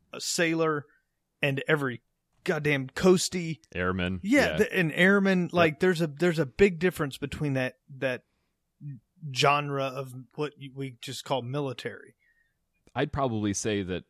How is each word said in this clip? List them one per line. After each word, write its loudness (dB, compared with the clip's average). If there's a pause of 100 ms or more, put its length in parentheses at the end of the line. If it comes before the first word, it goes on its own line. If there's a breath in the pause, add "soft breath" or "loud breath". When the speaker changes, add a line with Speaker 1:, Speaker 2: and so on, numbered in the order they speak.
(120)
Speaker 1:
uh, -10
sailor 0 (560 soft breath)
and 0
every 0 (420)
goddamn 0
coastie. 2 (140)
Speaker 2:
Airman. 0
Speaker 1:
Yeah, 4 (100)
Speaker 2:
Yeah. -2
Speaker 1:
the, 0
an 0
airman. 4
Speaker 2:
Yep. -8
Speaker 1:
Like, 2
there's 2
a, 0
there's 0
a 2
big 2
difference -2
between -4
that, -2 (220)
that -4 (1120)
genre 2
of -8 (220)
what -6
you, -14
we -10
just -12
call -2
military. -8 (800)
Speaker 2:
I'd -4
probably -2
say -2
that -6